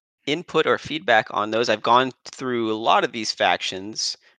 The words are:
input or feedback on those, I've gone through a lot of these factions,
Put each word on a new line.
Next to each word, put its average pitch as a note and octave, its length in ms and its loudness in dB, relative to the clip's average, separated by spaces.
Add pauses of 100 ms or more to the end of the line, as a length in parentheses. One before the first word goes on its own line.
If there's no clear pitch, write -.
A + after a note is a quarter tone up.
(260)
input D#3 420 -2
or A#2+ 100 2
feedback A#2 540 0
on G#2 200 -2
those, A#2 180 0
I've G#2 120 0
gone B2 300 4 (140)
through A#2+ 460 -4
a A2 40 -2
lot D#3 280 2
of C3+ 80 -2
these A2+ 220 -6
factions, G2 840 -2 (220)